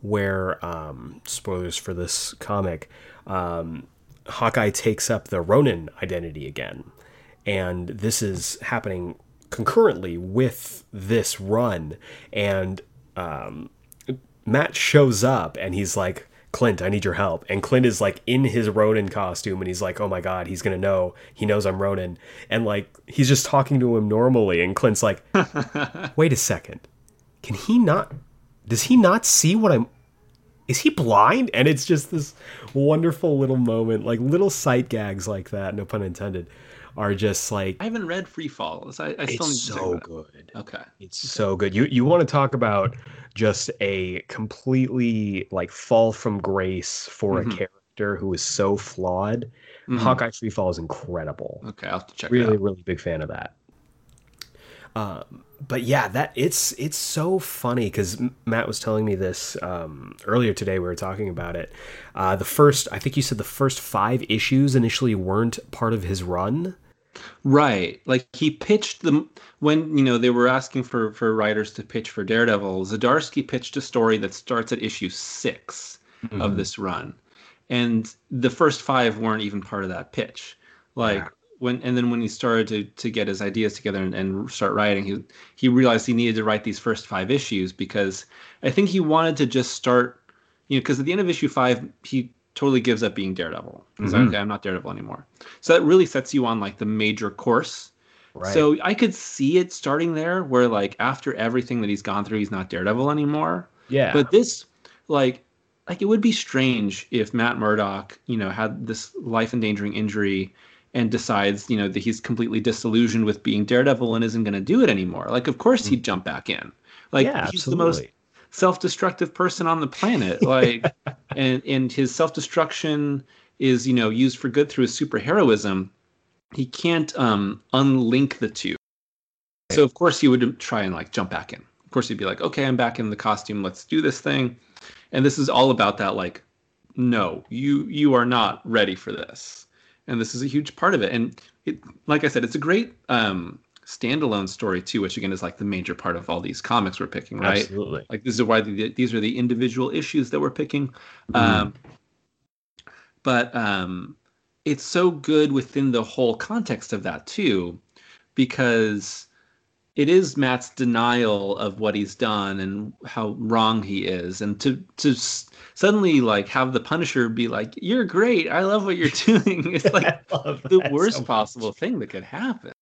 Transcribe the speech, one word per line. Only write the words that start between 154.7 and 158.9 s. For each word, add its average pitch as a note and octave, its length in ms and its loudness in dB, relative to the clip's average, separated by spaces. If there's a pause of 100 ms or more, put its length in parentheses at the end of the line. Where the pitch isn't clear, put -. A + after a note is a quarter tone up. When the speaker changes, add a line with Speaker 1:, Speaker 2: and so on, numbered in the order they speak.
Speaker 2:
so F3+ 260 2
good D3+ 420 2
within C3+ 400 0
the A#2 100 2
whole A2+ 340 0
context - 560 -4
of G2+ 120 -6
that, D#2 220 -8
too, F#2+ 520 0 (560)
because A#2 920 0 (720)